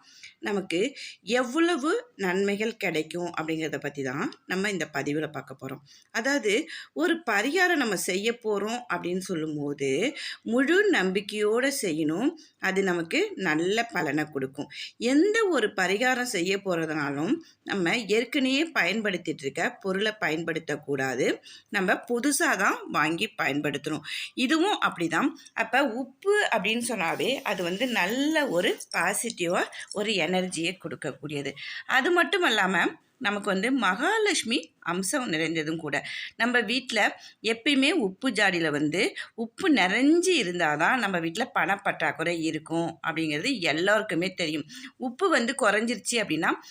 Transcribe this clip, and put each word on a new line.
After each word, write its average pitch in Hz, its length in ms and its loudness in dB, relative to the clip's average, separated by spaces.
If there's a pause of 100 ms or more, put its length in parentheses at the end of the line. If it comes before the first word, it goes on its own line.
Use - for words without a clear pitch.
(400)
நமக்கு 202 560 -2 (260)
எவ்வளவு 294 960 0
நன்மைகள் 202 600 0
கிடைக்கும் 170 640 -2
அப்படிங்கிறத 160 380 -2
பத்தி 143 240 -6
தான் 143 300 -4 (120)
நம்ம 190 240 -2
இந்த 165 240 -2
பதிவுல 147 380 -2
பார்க்க 135 300 -12
போறோம். 135 180 -10 (320)
அதாவது, 233 560 0 (260)
ஒரு 311 320 0
பரிகாரம் 294 500 2
நம்ம 226 200 2
செய்ய 202 480 -2
போறோம் 214 460 -2
அப்படின்னு 175 280 -2
சொல்லும்போது, 151 1000 -2 (260)
முழு 285 500 4
நம்பிக்கையோட 208 800 2 (100)
செய்யணும். 165 480 0 (300)
அது 190 240 2
நமக்கு 190 520 0
நல்ல 185 480 0
பலனை 156 420 -2
கொடுக்கும். 139 440 -6 (280)
எந்த 381 540 4
ஒரு 240 240 2
பரிகாரம் 240 600 2
செய்ய 190 220 0
போறதுனாலும், 160 760 -2 (300)
நம்ம 190 340 0
ஏற்கனவே 262 760 0
பயன்படுத்திட்டு 185 720 -2
இருக்க 151 380 -4
பொருளை 196 380 0
பயன்படுத்தக்கூடாது. 156 1200 -2 (300)
நம்ம 202 240 0
புதுசா 269 640 0
தான் 226 200 2 (140)
வாங்கி 170 460 0
பயன்படுத்தணும். 147 680 -2 (280)
இதுவும் 330 480 2
அப்படிதான். 175 540 0 (180)
அப்ப 247 300 2
உப்பு 277 680 0
அப்படின்னு 220 360 0
சொன்னாவே, 175 540 -2
அது 190 220 -4
வந்து 190 240 -2
நல்ல 262 600 0
ஒரு 214 300 0 (140)
பாசிட்டிவா 190 720 0 (300)
ஒரு 208 180 -2
எனர்ஜியை 185 640 -2
கொடுக்கக்கூடியது. 143 760 -8 (340)
அது 262 260 2
மட்டும் 349 320 2
இல்லாம, 196 440 4 (320)
நமக்கு 202 320 -2
வந்து 196 200 0
மகாலட்சுமி 277 1080 0
அம்சம் 190 500 -2
நிறைந்ததும் 160 480 0
கூட. 147 260 -4 (320)
நம்ம 240 240 2
வீட்ல 226 580 0 (260)
எப்பயுமே 269 480 2
உப்பு 254 380 0
ஜாடியில 185 400 2
வந்து 151 460 0 (200)
உப்பு 285 380 0
நிறைஞ்சு 269 640 4
இருந்தாதான் 175 600 2
நம்ம 196 220 0
வீட்ல 165 360 -2
பணப்பற்றாக்குறை 170 840 0
இருக்கும் 156 680 -2
அப்படிங்கிறது 165 520 -2
எல்லாருக்குமே 185 760 2
தெரியும். 156 320 -4 (320)
உப்பு 254 320 -2
வந்து 262 280 2
குறைஞ்சிருச்சு 226 580 0
அப்படின்னா, 180 360 0 (200)